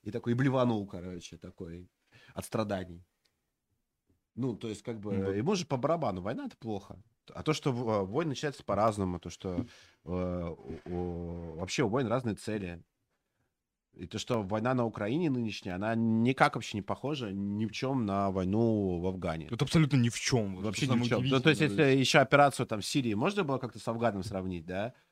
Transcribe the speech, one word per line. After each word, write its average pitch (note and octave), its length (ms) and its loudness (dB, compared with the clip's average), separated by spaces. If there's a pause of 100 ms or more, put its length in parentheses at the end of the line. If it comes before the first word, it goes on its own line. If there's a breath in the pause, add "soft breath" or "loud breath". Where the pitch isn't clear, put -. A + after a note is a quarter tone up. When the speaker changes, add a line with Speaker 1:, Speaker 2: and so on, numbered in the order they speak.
Speaker 1:
И G#2 80 -8
такой, A#2+ 220 -2
и - 20 2
блеванул, B2 520 4
короче, F2+ 520 -12
такой, F2+ 500 -14 (460 soft breath)
от G2 100 -8
страданий. F#2+ 600 -4 (1300)
Ну, A#2+ 200 -2
то A#2 120 -6
есть, G#2 140 -8
как A#2 180 -6
бы, G2+ 120 -6
Speaker 2:
Ну G2 80 0 (120)
да. G2 40 -2
Speaker 1:
ему C#3+ 180 2
же F3+ 120 -2
по C#3+ 100 -2
барабану, C3 440 0
война — C3 260 -4
это - 100 -14
плохо. G2 460 -8 (300)
А - 100 -10
то, D#3 100 0
что C#3+ 200 -2
в-, A#2+ 160 -2
э, G#2+ 160 2
войны C#3+ 260 -2
начинаются C#3 340 -6
по-разному, G2+ 560 2
то, F2 100 -12
что, F2 360 -4 (380 loud breath)
э, D#2+ 60 -10
у, F2 760 -4
у, E2+ 720 -6
вообще F#2 280 -2
у G#2+ 40 2
войн A#2+ 200 0
разные A#2 260 0
цели. F2+ 500 -6 (1120)
И F2 100 -10
то, G#2+ 120 -8
что A2+ 240 -2
война A2 320 0
на B2 100 2
Украине A#2 460 -2
нынешняя, G#2+ 460 -4
она G#2+ 180 -2
никак A2+ 600 4
вообще A2+ 220 -6
не G2 40 -2
похожа B2+ 500 -6
ни G2+ 340 -2
в A2 60 -4
чем C3 340 -2
на G2 260 2
войну G2 680 2
в F2 60 -2
Афгане. F2 440 -4
Speaker 2:
Это A#2+ 140 -2
абсолютно D3 320 4
ни A#2+ 120 6
в - 100 -4
чем, G#2 380 0
вот F#2+ 80 -6
Speaker 1:
Вообще G#2+ 220 -2
Speaker 2:
это - 0 -
Speaker 1:
ни A#2+ 100 2
в A#2+ 60 2
Speaker 2:
самое - 20 2
Speaker 1:
чем. A#2+ 240 2
Ну, B2+ 120 4
то D#3 100 6
есть, D3 100 4
Speaker 2:
удивительное, D3+ 80 4
Speaker 1:
если G2+ 140 2
Speaker 2:
то C#3 60 8
есть C3+ 200 6
Speaker 1:
еще D#3 120 8
операцию C#3 460 6
там G#2+ 140 -4
в F#2+ 60 -6
Сирии A#2+ 280 0
можно F#3+ 300 0
было C#3 140 0
как-то A2 200 -10
с - 100 -16
Афганом A2+ 360 0
сравнить, F#2 420 -4
да? G2 280 -4 (180)